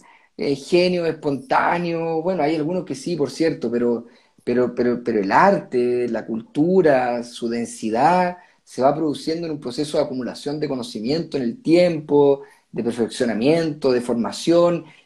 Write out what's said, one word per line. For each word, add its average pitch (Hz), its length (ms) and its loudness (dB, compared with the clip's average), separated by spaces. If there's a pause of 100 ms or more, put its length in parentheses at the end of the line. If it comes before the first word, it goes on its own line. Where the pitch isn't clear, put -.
(380)
eh, 143 180 -2
genios 175 520 2
espontáneos, 160 1160 0
bueno, 180 200 0
hay 156 120 2
algunos 160 300 -2
que 139 100 -6
sí, 175 200 -6
por 143 140 0
cierto, 151 400 -2
pero, 120 360 0 (380)
pero, 120 300 0
pero, 123 300 0
pero 110 160 0
el 98 120 0
arte, 123 800 2
la 110 160 -4
cultura, 131 1000 2
su - 260 -10
densidad, 127 880 0 (260)
se - 180 -8
va 143 140 4
produciendo 160 500 -4
en 160 80 -6
un 147 60 -8
proceso 147 380 -6
de 147 80 2
acumulación 131 540 -6
de 147 80 -2
conocimiento 131 720 -4
en 135 60 -2
el 117 180 -6
tiempo, 151 800 4 (300)
de - 120 -6
perfeccionamiento, 123 1080 0
de 123 100 2
formación, 160 840 0 (200)